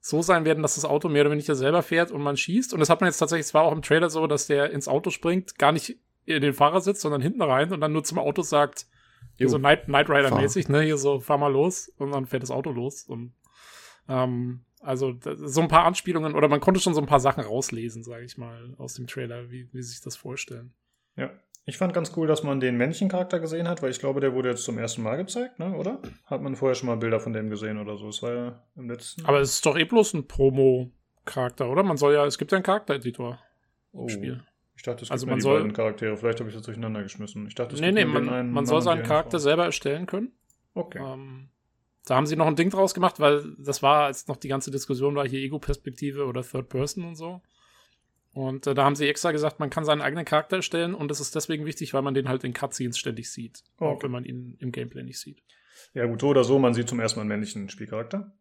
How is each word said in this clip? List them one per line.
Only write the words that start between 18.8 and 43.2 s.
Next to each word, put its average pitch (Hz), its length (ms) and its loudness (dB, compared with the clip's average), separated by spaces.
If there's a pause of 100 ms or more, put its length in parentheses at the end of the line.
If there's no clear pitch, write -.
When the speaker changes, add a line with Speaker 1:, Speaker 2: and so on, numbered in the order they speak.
Speaker 1:
dem 123 120 -12
Trailer, 120 440 -10
wie, 123 220 -14
wie 127 100 -10
sie 120 100 -12
sich 123 80 -16
das - 160 -12
vorstellen. 123 580 -14 (420)
Speaker 3:
Ja, 131 140 -6 (340)
ich - 140 -10
fand 180 160 0
ganz 165 220 -2
cool, 160 100 0
dass 151 160 2
man 139 160 -2
den 127 180 0
männlichen 160 320 0
Charakter 180 300 -2
gesehen 165 300 -4
hat, 170 140 -4
weil 131 100 -2
ich - 80 -8
glaube, 139 200 -2
der 135 140 2
wurde 127 160 0
jetzt 120 140 -6
zum 113 140 -6
ersten 113 240 -6
Mal 113 160 -2
gezeigt, 240 420 -6
ne, 180 160 -4
oder? 190 260 -4 (240)
Hat 139 160 -6
man 135 140 -6
vorher 131 180 2
schon 127 140 -4
mal 117 80 0
Bilder 113 240 0
von 120 120 -8
dem 110 160 -4
gesehen 107 300 -6
oder 104 180 -8
so? 104 120 -12
Es 107 160 -8
war 120 100 -4
ja 120 280 -8 (120)
im 127 160 -14
letzten 120 340 -12
Speaker 1:
Aber 143 160 4
es 139 140 0
ist - 120 0
doch 147 120 4
eh 160 60 4
bloß 214 300 4
ein 151 120 -4
Promo-Charakter, 131 1400 0
oder? 160 120 2
Man 175 140 2
soll 143 180 6
ja, 147 120 6
es 139 120 -2
gibt - 140 -4
ja 190 40 4
einen 185 80 0
Charaktereditor 127 760 -2 (540)
im 131 80 -16
Speaker 3:
Oh. 123 80 -8
Speaker 1:
Spiel. 120 340 -6 (320)
Speaker 3:
Ich - 80 -20
dachte, 120 220 -8
es - 40 -14
gibt - 40 -4
Speaker 1:
Also 127 140 -4
Speaker 3:
nur 123 60 -2
Speaker 1:
man 113 60 0
Speaker 3:
die 110 40 -2
Speaker 1:
soll 139 180 4
Speaker 3:
beiden 104 140 -2
Charaktere. 110 420 -2
Vielleicht 113 240 -2
habe 113 80 -8
ich 107 80 -12
das 107 80 -14
durcheinander 110 380 -8
geschmissen. 104 440 -12
Ich 107 80 -16
dachte, 120 200 -6
es 147 60 -6
Speaker 1:
Nee, 165 80 2
Speaker 3:
gibt 208 100 4
Speaker 1:
nee, 190 60 4
Speaker 3:
nur 151 160 0
den 131 40 -2
Speaker 1:
man, 123 100 -2
Speaker 3:
einen 123 140 -2
Speaker 1:
man 120 60 -4
Speaker 3:
Mann 143 120 0
Speaker 1:
soll 151 120 4
Speaker 3:
und 160 40 2
Speaker 1:
seinen 170 140 2
Speaker 3:
die 117 60 -4
eine 113 60 -6
Speaker 1:
Charakter 151 300 2
Speaker 3:
Frau. - 0 -
Speaker 1:
selber 156 280 4
erstellen 160 400 -4
können. 214 260 -6 (420)
Speaker 3:
Okay. - 260 -8
Speaker 1:
Ähm, 135 500 -14 (560)
da 127 100 2
haben 147 100 4
sie 151 100 0
noch 156 100 4
ein 156 100 2
Ding 170 140 4
draus 190 240 2
gemacht, 180 260 2